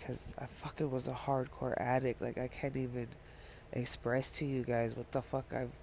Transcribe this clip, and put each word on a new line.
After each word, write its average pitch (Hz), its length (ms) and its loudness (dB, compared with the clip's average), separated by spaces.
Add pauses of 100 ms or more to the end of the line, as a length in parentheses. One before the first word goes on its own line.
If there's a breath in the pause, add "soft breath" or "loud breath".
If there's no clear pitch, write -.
'cause - 320 -4
I 127 100 -4
fucking - 440 -4
was 127 160 0
a 131 60 0
hardcore 127 640 0
addict. 127 440 4
Like, 120 160 -2
I 127 120 0
can't 131 280 -2
even 123 320 0 (640 loud breath)
express 123 580 2
to - 140 -2
you 135 180 2
guys 117 340 4
what 120 160 -6
the 127 100 4
fuck 135 300 0
I've, 123 200 0 (100)